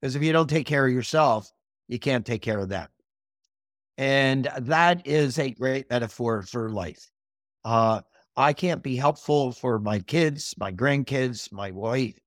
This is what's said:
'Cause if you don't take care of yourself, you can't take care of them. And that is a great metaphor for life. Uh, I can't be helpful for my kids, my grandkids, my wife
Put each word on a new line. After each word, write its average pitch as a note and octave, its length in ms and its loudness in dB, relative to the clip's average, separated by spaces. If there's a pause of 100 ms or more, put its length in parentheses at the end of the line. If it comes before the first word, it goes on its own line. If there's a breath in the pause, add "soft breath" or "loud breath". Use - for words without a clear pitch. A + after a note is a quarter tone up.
'Cause C3 120 -4
if C#3+ 80 -2
you D#3+ 100 2
don't D#3+ 160 4
take D3+ 180 0
care C#3 200 2
of C3 60 4
yourself, B2 600 2 (360)
you A#2+ 100 -6
can't B2+ 260 -2
take A#2 180 -4
care G#2+ 180 -2
of G2 80 -4
them. F2+ 200 -6 (1080)
And C3+ 520 2 (100)
that E3+ 460 2
is D3 320 2
a C3+ 120 0
great C3 400 -2
metaphor A#2 520 -2
for A2 280 -6
life. F2+ 400 -8 (540)
Uh, A2 380 2 (340 soft breath)
I C#3+ 160 4
can't E3+ 300 -2
be C3 140 -4
helpful C#3+ 560 0
for A#2+ 260 -2
my G#2 220 -2
kids, D3+ 580 -2
my G2+ 120 -6
grandkids, C3 800 -2
my G2+ 200 -8
wife A2+ 560 -4